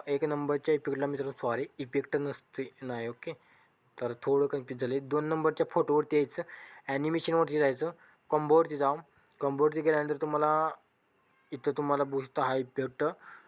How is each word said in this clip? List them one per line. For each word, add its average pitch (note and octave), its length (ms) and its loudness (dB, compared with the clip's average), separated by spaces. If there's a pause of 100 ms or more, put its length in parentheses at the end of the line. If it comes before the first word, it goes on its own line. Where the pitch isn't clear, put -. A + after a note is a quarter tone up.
एक C#3+ 180 0
नंबरच्या D3 500 0
इफेक्टला C#3+ 320 -2
मित्रांनो, C#3 260 -4
सॉरी, B2 340 -4 (120)
इफेक्ट C3+ 380 -4
नसते, C#3 640 -8
नाही. A#2 260 -6
ओके, A#2+ 240 -10 (680)
तर A#2+ 120 -4 (100)
थोडं C#3 240 2
कन्फ्यूज C3 340 -6
झालं. B2+ 220 0
दोन C#3+ 220 0
नंबरच्या D#3 460 0
फोटोवरती D3+ 460 4
यायचं, D3 260 0 (460)
ॲनिमेशनवरती D#3 720 0
जायचं, C#3 320 2 (380)
कॉम्बोवरती D3+ 480 4
जावा. C#3 200 2 (440)
कॉम्बोवरती C#3+ 400 2
गेल्यानंतर D3+ 360 2
तुम्हाला D3+ 540 0 (800)
इथं C#3+ 240 -4
तुम्हाला C#3+ 280 0
बघू C#3 180 -4
शकता C3 200 -4
हा C3 120 0
इफेक्ट, C3 500 -4 (440)